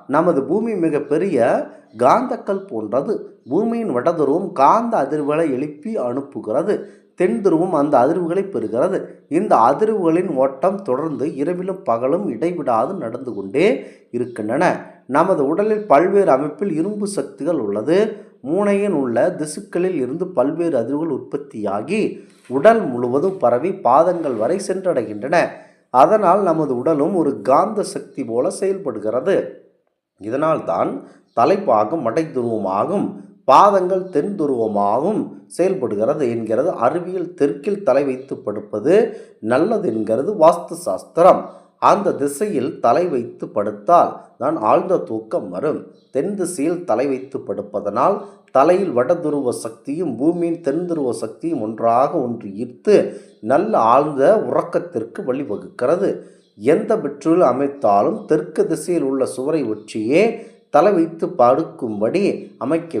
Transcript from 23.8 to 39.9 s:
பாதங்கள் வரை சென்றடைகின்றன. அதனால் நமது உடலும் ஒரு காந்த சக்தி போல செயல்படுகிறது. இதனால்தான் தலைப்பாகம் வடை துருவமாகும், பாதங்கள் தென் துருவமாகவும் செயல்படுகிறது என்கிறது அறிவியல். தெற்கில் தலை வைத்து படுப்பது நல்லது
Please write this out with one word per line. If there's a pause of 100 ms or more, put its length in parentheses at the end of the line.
பாதங்கள்
வரை
சென்றடைகின்றன. (560)
அதனால்
நமது
உடலும்
ஒரு (180)
காந்த
சக்தி
போல
செயல்படுகிறது. (840)
இதனால்தான் (460)
தலைப்பாகம்
வடை
துருவமாகும், (420)
பாதங்கள்
தென்
துருவமாகவும் (360)
செயல்படுகிறது (100)
என்கிறது (140)
அறிவியல். (100)
தெற்கில்
தலை
வைத்து
படுப்பது (560)
நல்லது